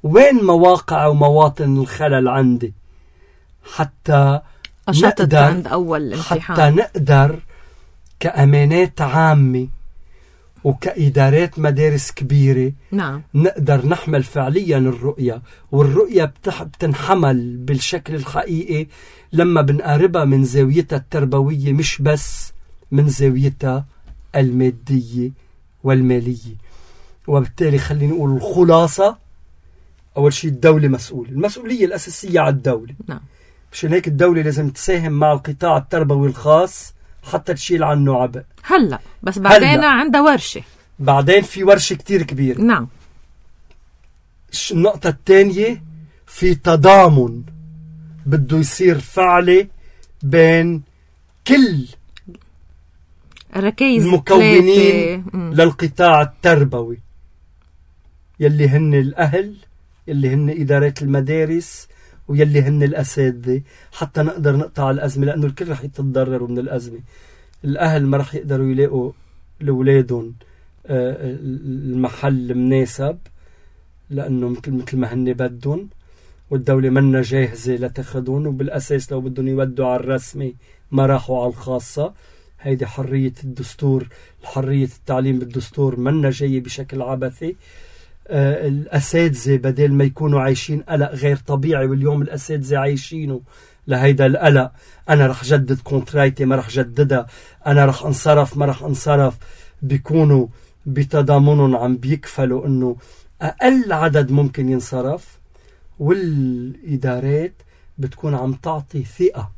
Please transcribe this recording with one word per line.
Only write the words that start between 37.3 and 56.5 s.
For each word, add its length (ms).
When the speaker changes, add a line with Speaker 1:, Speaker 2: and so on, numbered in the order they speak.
Speaker 1:
تشيل 300
عنه 380
عبء. 220
Speaker 2:
هلأ، 360
بس 160
بعدين 280
Speaker 1:
هلأ. 200
Speaker 2:
عندها 340
ورشة. 400
Speaker 1:
بعدين 420
في 220
ورشة 300
كتير 300
كبيرة. 380
Speaker 2:
نعم. 260
Speaker 1:
الش-، 200
النقطة 380
الثانية، 760
في 300
تضامن 880
بده 320
يصير 420
فعلي 680
بين 580
كل 380
Speaker 2:
الركائز 500
Speaker 1:
المكونين 580
Speaker 2:
ثلاثة. 760
مم. 160
Speaker 1:
للقطاع 680
التربوي، 800